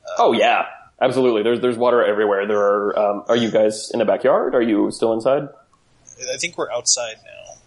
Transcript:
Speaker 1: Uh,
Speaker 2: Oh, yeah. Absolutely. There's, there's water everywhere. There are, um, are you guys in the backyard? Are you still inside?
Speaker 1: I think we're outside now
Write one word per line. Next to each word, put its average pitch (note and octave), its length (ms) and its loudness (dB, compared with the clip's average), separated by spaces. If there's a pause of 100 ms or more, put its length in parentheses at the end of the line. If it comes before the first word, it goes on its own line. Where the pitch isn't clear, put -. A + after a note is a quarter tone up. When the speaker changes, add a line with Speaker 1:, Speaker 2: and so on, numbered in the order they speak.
Speaker 1:
Uh, - 40 -16 (100)
Speaker 2:
Oh, D#3 140 4
yeah. G#2+ 340 0 (340)
Absolutely. B2 420 2
There's, A#2 180 0
there's B2 180 0
water A#2+ 260 2
everywhere. G#2 420 0
There G#2 120 0
are, G2+ 400 0
um, G#2 300 0
are A#2 80 2
you A2+ 140 0
guys G#2+ 420 0
in A#2 60 -4
the A2+ 60 0
backyard? C3 500 0
Are B2+ 80 2
you G#2 280 2
still A2+ 220 -2
inside? C3+ 360 -2 (840)
Speaker 1:
I C3+ 60 -6
think - 200 -8
we're D3 120 -6
outside A#2 540 -4
now F#2+ 300 -20 (120)